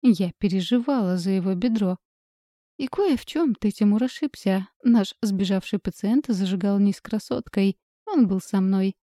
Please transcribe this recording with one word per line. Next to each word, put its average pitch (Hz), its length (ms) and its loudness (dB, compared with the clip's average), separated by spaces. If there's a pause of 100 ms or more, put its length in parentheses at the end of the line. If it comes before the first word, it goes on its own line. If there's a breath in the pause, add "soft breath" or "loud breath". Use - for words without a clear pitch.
Я 196 360 4
переживала 202 800 0
за 180 140 -2
его 190 240 0
бедро». 202 420 0 (800)
«И 269 100 -4
кое 381 300 0
в - 80 -8
чем 294 300 0
ты, 208 160 -2
Тимур, 208 320 2
ошибся. 196 640 -4 (160)
Наш 233 380 2
сбежавший 196 580 -2
пациент 220 480 -2
зажигал 196 520 0
не 202 140 2
с - 80 -10
красоткой. - 760 -2 (280)
Он 320 220 2
был 190 140 -2
со 196 200 -2
мной. 190 420 0